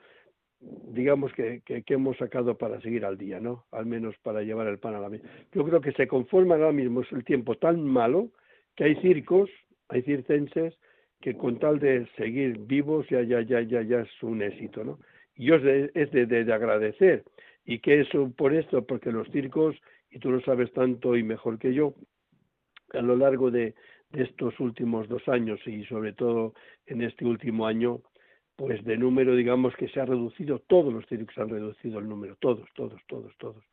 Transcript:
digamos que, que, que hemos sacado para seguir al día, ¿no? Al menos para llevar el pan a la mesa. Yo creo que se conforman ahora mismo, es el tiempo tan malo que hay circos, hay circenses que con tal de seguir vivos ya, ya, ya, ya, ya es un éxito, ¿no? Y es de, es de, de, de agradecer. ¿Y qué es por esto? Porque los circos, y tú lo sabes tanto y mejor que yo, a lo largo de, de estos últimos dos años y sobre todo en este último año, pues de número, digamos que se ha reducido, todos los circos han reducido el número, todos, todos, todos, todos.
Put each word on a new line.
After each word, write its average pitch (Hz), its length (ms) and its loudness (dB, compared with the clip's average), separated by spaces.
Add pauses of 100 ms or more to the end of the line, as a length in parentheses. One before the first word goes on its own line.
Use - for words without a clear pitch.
(600)
digamos 135 720 -2
que, 120 320 -6
que, 120 180 -8
que 143 120 -2
hemos 135 220 0
sacado 120 420 -4
para 110 220 -6
seguir 113 240 -4
al 98 120 -4
día, 98 240 -10
¿no? 120 320 -10
Al 113 140 -8
menos 113 320 -6
para 107 240 -6
llevar 110 240 -4
el 101 120 -4
pan 110 160 -8
a 104 60 -8
la 101 80 -8
mesa. 107 180 -12 (260)
Yo 156 120 0
creo 160 160 4
que 135 120 -4
se 135 140 2
conforman 165 540 4
ahora 156 120 6
mismo, 127 300 0
es - 100 -8
el 131 120 -8
tiempo 120 320 0
tan 165 280 2
malo 135 440 2 (480)
que 143 80 0
hay 147 120 6
circos, 180 540 4 (380)
hay 123 140 -2
circenses 147 760 -2 (440)
que 120 160 -6
con 117 220 -4
tal 151 200 2
de 131 280 2 (100)
seguir 117 420 -2
vivos 143 500 -2
ya, 127 140 0
ya, 117 180 0
ya, 120 200 0
ya, 117 220 0
ya 117 180 2
es - 220 -10
un 113 200 -4
éxito, 107 420 -8
¿no? 143 140 -10 (360)
Y 135 180 2
es 156 100 6
de, 139 320 4
es 147 160 0
de, 123 160 4
de, 117 180 2
de 117 80 0
agradecer. 110 720 4 (400)
¿Y 117 140 -6
qué 147 220 6
es 135 80 2 (280)
por 143 160 2
esto? 151 320 0
Porque 123 280 -6
los 113 180 -6
circos, 143 460 -2 (340)
y 131 80 -20
tú 131 120 -4
lo 127 100 2
sabes 123 320 0
tanto 127 440 0
y 117 60 2
mejor 110 360 -6
que 131 140 0
yo, 143 220 0 (960)
a 127 80 -6
lo 123 160 2
largo 131 340 4
de, 117 240 -2 (360)
de 135 140 -2
estos - 360 -6
últimos 113 480 -4
dos 120 200 -8
años 113 380 -2
y 107 180 -10
sobre 107 280 -8
todo 117 420 -2 (320)
en 120 160 -6
este 120 220 -6
último 113 420 -2
año, 120 340 -2 (560)
pues 117 280 -6
de 113 140 -2
número, 127 360 4
digamos 123 420 2
que 123 120 -6
se - 120 -6
ha 131 40 -2
reducido, 123 540 -4
todos 165 340 4
los 110 140 -8
circos 110 320 -10
han 110 100 -4
reducido 107 520 -8
el 104 80 -10
número, 104 320 -12
todos, 113 340 0
todos, 113 320 -12
todos, 117 320 -14
todos. 110 340 -16